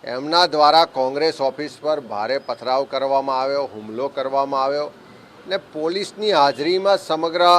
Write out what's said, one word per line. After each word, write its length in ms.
એમના 340
દ્વારા 480
કોંગ્રેસ 460
ઓફિસ 420
પર 160
ભારે 260
પથરાવ 420
કરવામાં 520
આવ્યો, 220
હુમલો 400
કરવામાં 480
આવ્યો 260
ને 80
પોલીસની 640
હાજરીમાં 600
સમગ્ર 440